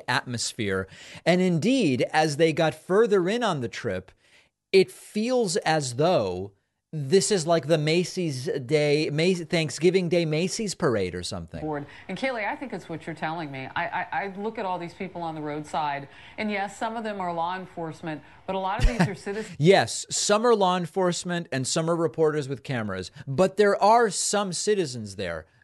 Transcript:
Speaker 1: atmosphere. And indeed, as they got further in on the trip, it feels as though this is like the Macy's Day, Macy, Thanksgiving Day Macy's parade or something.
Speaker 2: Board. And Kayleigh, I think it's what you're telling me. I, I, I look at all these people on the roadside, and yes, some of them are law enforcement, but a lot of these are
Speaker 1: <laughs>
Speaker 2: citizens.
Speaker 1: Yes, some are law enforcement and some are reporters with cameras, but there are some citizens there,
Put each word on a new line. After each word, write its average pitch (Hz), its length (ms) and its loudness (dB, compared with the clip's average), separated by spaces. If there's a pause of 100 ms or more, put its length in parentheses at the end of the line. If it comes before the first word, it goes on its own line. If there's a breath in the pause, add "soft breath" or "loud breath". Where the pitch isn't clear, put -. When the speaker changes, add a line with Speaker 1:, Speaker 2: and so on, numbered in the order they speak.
Speaker 1:
atmosphere. 110 800 -2 (380 loud breath)
And 180 160 4
indeed, 180 720 2
as 156 240 2
they 165 160 4
got 156 220 2
further 196 520 2
in 233 160 0
on 180 160 0
the 117 80 -4
trip, 95 440 -6 (600 soft breath)
it 185 180 6
feels 220 680 -2
as 151 380 0
though 107 580 0 (400)
this 160 380 2
is 180 140 2
like 165 220 2
the 165 100 4
Macy's 156 680 0 (200)
Day, 147 460 2
Macy, 170 320 2
Thanksgiving 170 640 0
Day 170 160 2
Macy's 170 500 -2
parade 101 420 0
or 90 60 -6
something. 85 380 -8
Speaker 2:
Board. 147 260 -6 (220 loud breath)
And 185 100 -8
Kayleigh, 233 320 -4
I 269 60 -4
think 262 160 -10
it's 185 160 -10
what 160 180 -10
you're 170 100 -8
telling 160 360 -6
me. 131 240 -10
I, 170 100 -2
I, - 220 -6 (160)
I 196 140 -8
look 220 200 -6
at 220 80 -4
all 180 140 -4
these 170 140 -10
people 180 280 -10
on 160 140 -6
the 156 60 -8
roadside, 147 640 -4 (300 loud breath)
and 214 120 -4
yes, 202 300 -4
some 226 160 -4
of 233 80 -6
them 208 160 -6
are 180 140 -4
law 170 240 -2
enforcement, 160 640 -10 (260 loud breath)
but 190 80 -2
a 190 40 -2
lot 190 220 -2
of - 60 6
these 226 180 2
are 196 100 -2
Speaker 1:
<laughs> - 0 -
Speaker 2:
citizens. 202 440 -8
Speaker 1:
Yes, 151 500 4
some - 360 0
are 240 100 6
law 185 220 4
enforcement 175 760 -2
and 131 160 -2
some 165 220 0
are 170 60 2
reporters 156 520 0
with 135 160 -8
cameras, 110 480 -4 (160 loud breath)
but 175 300 2
there 202 260 4
are 226 260 6
some 202 440 -2
citizens 127 640 -2
there, 85 280 -6 (180 soft breath)